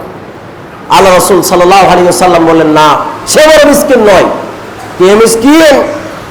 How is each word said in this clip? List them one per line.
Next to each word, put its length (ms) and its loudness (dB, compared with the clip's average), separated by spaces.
আল্লাহ 240 2
রাসূল 280 0
সাল্লাল্লাহু 420 2
আলাইহি 180 2
ওয়াসাল্লাম 440 0
বললেন, 200 2
"না, 300 2
সে 140 0
বড় 240 4
মিসকিন 360 2
নয়।" 240 2
কে 160 2
মিসকিন? 680 2